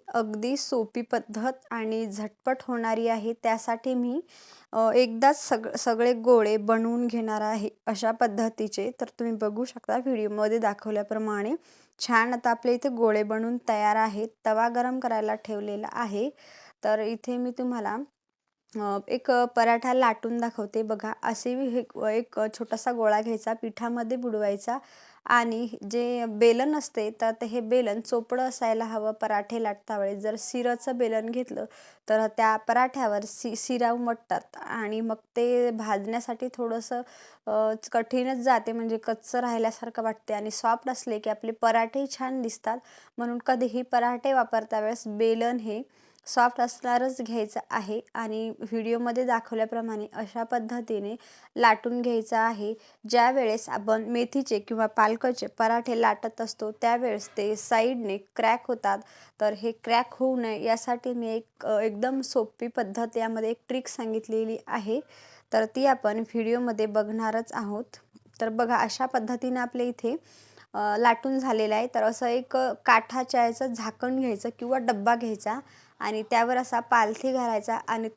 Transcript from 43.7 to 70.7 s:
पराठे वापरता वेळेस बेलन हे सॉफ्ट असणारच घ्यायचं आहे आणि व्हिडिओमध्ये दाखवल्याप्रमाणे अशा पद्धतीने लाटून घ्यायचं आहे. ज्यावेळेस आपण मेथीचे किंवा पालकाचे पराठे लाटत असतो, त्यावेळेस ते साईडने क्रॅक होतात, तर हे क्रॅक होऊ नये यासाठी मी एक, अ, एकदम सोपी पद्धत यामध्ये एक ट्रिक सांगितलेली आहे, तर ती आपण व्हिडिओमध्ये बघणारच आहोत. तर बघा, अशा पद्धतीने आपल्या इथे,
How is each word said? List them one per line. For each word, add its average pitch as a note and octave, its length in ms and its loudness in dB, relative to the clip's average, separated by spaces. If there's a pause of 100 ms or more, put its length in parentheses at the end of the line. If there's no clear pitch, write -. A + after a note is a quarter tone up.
पराठे B3 520 2
वापरता A3+ 460 2
वेळेस A3 280 -2
बेलन A3+ 500 2
हे A3 240 -6 (440)
सॉफ्ट B3 360 2
असणारच B3 600 0
घ्यायचं A3+ 380 -4 (100)
आहे G#3+ 320 -4 (120)
आणि A3 360 -4
व्हिडिओमध्ये A#3 760 -2
दाखवल्याप्रमाणे A3+ 880 -2
अशा A3+ 300 -6
पद्धतीने A3+ 720 -4 (400)
लाटून A#3 460 4
घ्यायचं A#3 360 0
आहे. A3 360 0 (360)
ज्यावेळेस A#3 600 4
आपण A3 340 0
मेथीचे A#3+ 560 0
किंवा A3 260 -2
पालकाचे A3+ 600 2
पराठे A#3 540 0
लाटत A3 400 0
असतो, A3 300 -6
त्यावेळेस A#3 680 0
ते G#3+ 180 0
साईडने A3+ 600 0
क्रॅक A3+ 500 0
होतात, G#3+ 300 0 (440)
तर G#3+ 120 2
हे G#3 180 -4
क्रॅक A#3 420 0
होऊ C4 260 0
नये A3 240 -2
यासाठी A#3+ 500 0
मी A#3 140 -4
एक, A3 380 -6
अ, G#3+ 140 2
एकदम A3 420 0
सोपी A#3 460 -2
पद्धत A#3 500 -4
यामध्ये A3+ 320 -2
एक A#3 180 -4
ट्रिक B3+ 200 -4
सांगितलेली A3 720 -4 (100)
आहे, A3 320 -2 (540)
तर A3 120 4
ती C4 200 0
आपण A3+ 340 2
व्हिडिओमध्ये A3+ 640 0
बघणारच A3 680 -2
आहोत. G#3+ 440 -6 (440)
तर A3+ 80 0
बघा, A#3 260 0
अशा A3+ 300 0
पद्धतीने B3 540 -2
आपल्या B3 260 -2
इथे, A#3+ 320 -4 (560)